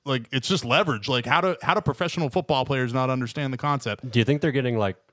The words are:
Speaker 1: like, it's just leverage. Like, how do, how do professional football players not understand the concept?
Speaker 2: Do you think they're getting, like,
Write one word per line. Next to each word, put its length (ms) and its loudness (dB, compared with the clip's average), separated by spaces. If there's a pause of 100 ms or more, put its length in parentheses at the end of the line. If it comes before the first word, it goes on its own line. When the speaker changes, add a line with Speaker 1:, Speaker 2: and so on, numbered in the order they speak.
Speaker 1:
like, 260 -2
it's 160 -2
just 180 0
leverage. 440 2
Like, 160 0
how 160 4
do, 200 0
how 120 0
do 80 2
professional 480 -2
football 360 0
players 280 0
not 160 2
understand 440 -4
the 40 -6
concept? 520 -4
Speaker 2:
Do 100 2
you 60 4
think 160 2
they're 100 2
getting, 260 0
like, 180 0 (180)